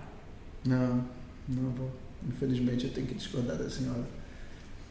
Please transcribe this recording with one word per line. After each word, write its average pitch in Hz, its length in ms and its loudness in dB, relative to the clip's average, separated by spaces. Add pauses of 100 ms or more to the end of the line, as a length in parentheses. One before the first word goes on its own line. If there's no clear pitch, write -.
(680)
Não, 127 380 6 (440)
não 127 220 2
vou. 127 180 -2 (400)
Infelizmente 123 580 4
eu - 60 0
tenho 131 140 0
que - 80 -2
discordar - 420 0
da - 140 0
senhora. 123 320 0 (880)